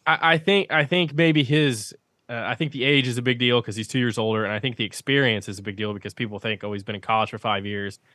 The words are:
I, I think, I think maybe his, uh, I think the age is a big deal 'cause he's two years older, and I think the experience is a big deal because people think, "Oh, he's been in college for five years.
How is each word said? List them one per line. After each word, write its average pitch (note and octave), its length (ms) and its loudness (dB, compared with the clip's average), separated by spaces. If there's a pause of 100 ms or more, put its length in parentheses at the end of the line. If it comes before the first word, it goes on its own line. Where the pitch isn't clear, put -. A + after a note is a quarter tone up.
I, D#3+ 280 4
I E3 40 2
think, G3 340 2
I D3+ 120 4
think E3 300 0
maybe D#3 280 4
his, C3 520 0 (340)
uh, A#2 180 -8
I A#2 80 -2
think D3+ 180 -4
the B2+ 120 -2
age C3+ 240 4
is A#2+ 100 -2
a B2 40 -4
big B2 160 2
deal B2 240 4
'cause G2+ 140 -8
he's A2 120 -6
two C3+ 100 -2
years A#2+ 180 0
older, A2 280 0
and G2+ 80 -4
I G#2+ 80 -4
think B2 160 -6
the A2+ 80 -2
experience B2 640 0
is G2 100 -8
a G2+ 40 -14
big G2+ 140 -8
deal G#2 160 -4
because G2+ 220 -10
people G#2 240 -6
think, A2 240 -4
"Oh, G#2 100 -6
he's G2+ 120 -8
been G#2+ 100 -8
in G2+ 60 -8
college A2 300 0
for A2 80 -10
five G2+ 280 -2
years. G2+ 320 -6 (160)